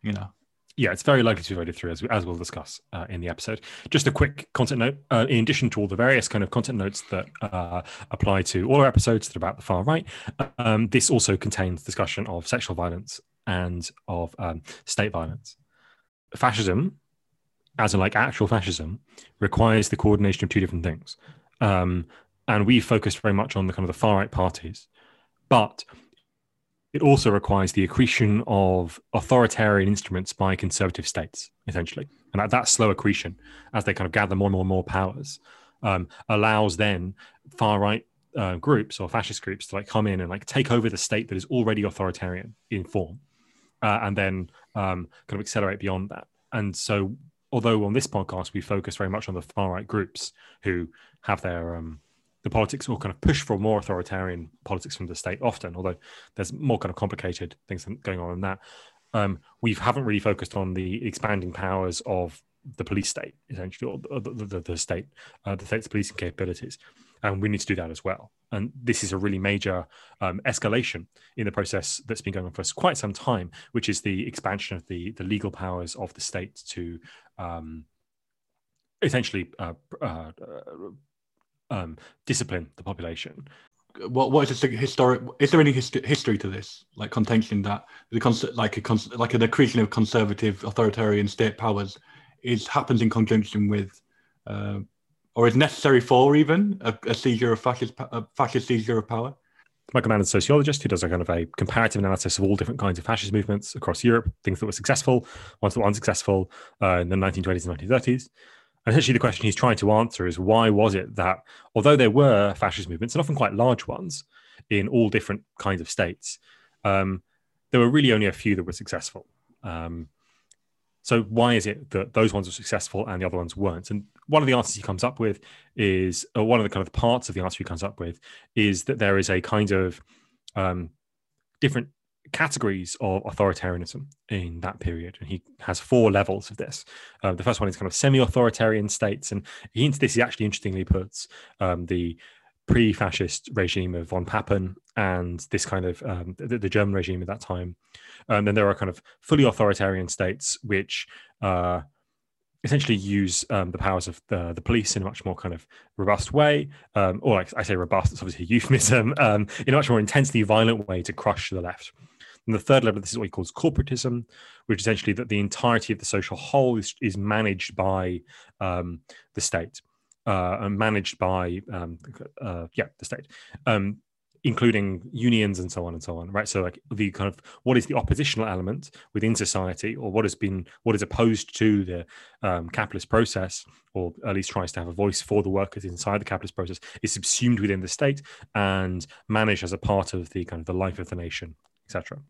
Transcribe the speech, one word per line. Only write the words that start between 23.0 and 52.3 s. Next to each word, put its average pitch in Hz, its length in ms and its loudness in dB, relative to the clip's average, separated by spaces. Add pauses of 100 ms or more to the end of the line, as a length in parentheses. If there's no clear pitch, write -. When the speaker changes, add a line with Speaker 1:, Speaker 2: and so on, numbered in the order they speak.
Speaker 2:
very 104 140 2
much 104 200 0
on 95 140 0
the 95 40 -4
kind 90 160 -2
of 92 60 -4
the - 60 -8
far 107 160 6
right 101 160 0
parties, 90 560 -4 (600)
but 113 360 4 (1080)
it - 100 -2
also 139 260 8
requires 98 440 2
the 98 100 2
accretion 107 640 2
of 92 540 2 (120)
authoritarian 107 760 4
instruments 95 440 -2
by 95 220 0
conservative 92 540 -2
states, - 420 -8 (160)
essentially. 87 400 -6 (260)
And 101 80 0
that, 107 100 0
that 127 180 2
slow 110 220 4
accretion, 95 460 0 (380)
as 107 80 0
they 101 100 0
kind 92 140 -2
of 82 60 -4
gather 98 240 2
more 98 100 2
and 98 60 4
more 92 80 2
and 92 80 0
more 92 160 2
powers, 95 560 -4 (420)
um, 95 240 0 (220)
allows 107 480 4
then 95 400 -2 (400)
far 104 240 2
right, 104 260 0 (300)
uh, 92 220 -2
groups 110 420 0
or 92 80 -6
fascist 107 340 -4
groups 98 240 -8
to, - 80 -12
like, 101 140 -6
come 107 180 2
in 95 140 0
and, 87 100 -6
like, 98 140 -8
take 139 260 0
over 117 180 2
the 98 80 -4
state 110 300 -4
that 95 100 -6
is 90 100 -8
already 110 360 0
authoritarian 92 720 -6 (160)
in 98 140 -4
form, 90 340 -6 (640)
uh, 107 200 2
and 101 140 -2
then, 95 340 -2 (260)
um, 92 320 -4 (180)
kind 101 140 -8
of - 0 -
accelerate 101 400 -2
beyond 95 300 -4
that. - 180 -14 (240)
And 104 240 -4
so, 101 400 -2 (340)
although 110 360 2
on 101 60 0
this 135 140 0
podcast 92 460 -6
we 98 80 -4
focus 98 340 -4
very 92 160 -4
much 107 180 -6
on 92 60 -6
the 87 80 -6
far 95 300 -4
right 95 140 -6
groups - 460 -4 (300)
who 87 240 -2 (360)
have 101 180 0
their, 85 340 -6
um, 82 240 -12 (440)